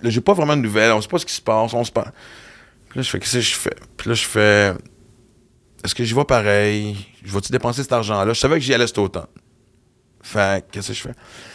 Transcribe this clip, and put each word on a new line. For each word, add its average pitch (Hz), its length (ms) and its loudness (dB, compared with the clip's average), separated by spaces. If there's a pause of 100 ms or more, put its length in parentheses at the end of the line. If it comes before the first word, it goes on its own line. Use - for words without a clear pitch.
là, 117 80 -2
j'ai 113 120 0
pas 202 120 4
vraiment 151 220 2
de 143 60 2
nouvelles, 110 300 4
on 110 100 2
sait 104 60 -10
pas 175 120 -2
ce - 60 -6
qui - 80 -8
se - 80 -8
passe, 113 320 0
on 120 100 -2
se 113 80 -8
parle. 117 200 -4 (800)
Puis 131 100 -8
là, 131 40 -4
je - 60 -4
fais, « - 100 -4
Qu'est-ce - 140 -4
que 120 80 0
je - 140 0
fais ? » - 200 -4 (220)
Puis - 120 -6
là, 117 60 0
je - 100 -2
fais, « 104 480 4 (1120)
Est-ce - 120 -6
que 120 80 -4
j'y 113 100 -2
vais 143 120 2
pareil ? 104 720 2 (300)
Je 98 80 -10
vais-tu 101 180 -4
dépenser 123 320 -2
cet - 100 -8
argent-là ? » 107 400 0
Je - 60 -4
savais 143 160 2
que 160 60 0
j'y 127 120 0
allais 117 140 4
cet - 120 -6
automne. 95 260 -2 (960)
Fait, « 98 500 0
Qu'est-ce 101 180 -10
que - 40 -8
je - 80 -8
fais ? » - 140 -12 (400)